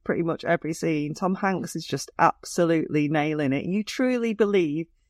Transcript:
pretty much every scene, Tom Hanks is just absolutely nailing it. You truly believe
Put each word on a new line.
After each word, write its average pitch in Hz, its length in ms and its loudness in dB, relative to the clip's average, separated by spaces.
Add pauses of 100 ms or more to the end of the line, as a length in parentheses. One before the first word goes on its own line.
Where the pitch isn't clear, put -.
pretty 180 180 0
much 165 240 -4
every 160 280 0
scene, 151 420 -2
Tom 190 180 0
Hanks 190 420 -2
is 160 120 -6
just - 320 -6
absolutely 160 880 2
nailing 151 440 0
it. 135 140 -2
You 202 180 -2
truly 240 520 0
believe 175 500 2 (240)